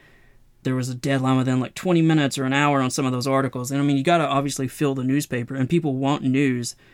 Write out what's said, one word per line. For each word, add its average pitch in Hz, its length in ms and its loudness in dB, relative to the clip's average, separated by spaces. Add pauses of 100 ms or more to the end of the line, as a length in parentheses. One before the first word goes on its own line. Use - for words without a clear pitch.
(640)
There 131 120 -2
was 127 140 -4
a 131 60 -8
deadline 131 420 0
within, 127 240 2
like, - 120 -6
twenty 175 280 2
minutes 160 360 2
or 135 60 -4
an 131 100 -2
hour 143 280 2
on 127 100 0
some 139 140 -2
of 127 80 0
those 123 140 -4
articles. 131 440 -2
And, 139 100 -2
I - 20 0
mean, 143 140 2
you 135 60 -2
gotta 139 240 2
obviously 135 400 -2
fill 139 260 -2
the 131 100 -4
newspaper, 135 520 -2
and 131 140 -2
people 160 260 0
want 139 280 0
news. 127 520 0 (180)